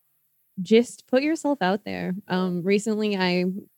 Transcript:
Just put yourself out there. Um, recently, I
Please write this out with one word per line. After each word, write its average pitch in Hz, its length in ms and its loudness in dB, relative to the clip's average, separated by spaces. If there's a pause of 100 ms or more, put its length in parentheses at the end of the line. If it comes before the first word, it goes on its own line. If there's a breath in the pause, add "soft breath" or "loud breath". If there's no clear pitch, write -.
(600)
Just 226 460 2
put 262 160 2
yourself 294 380 -2
out 185 240 0
there. 185 300 -6 (120)
Um, 180 360 -2
recently, 208 540 0
I 180 280 2 (340)